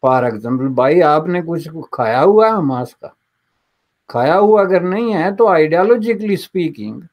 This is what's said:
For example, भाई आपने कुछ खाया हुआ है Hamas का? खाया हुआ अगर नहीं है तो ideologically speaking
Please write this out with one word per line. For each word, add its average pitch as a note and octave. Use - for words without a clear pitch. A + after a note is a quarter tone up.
For B2
example, B2+
भाई C3+
आपने E3
कुछ E3
खाया A#2
हुआ G#3
है A3
Hamas C3+
का? -
खाया C3
हुआ G#3
अगर F#3
नहीं G#3+
है F#3+
तो A3+
ideologically G3+
speaking C3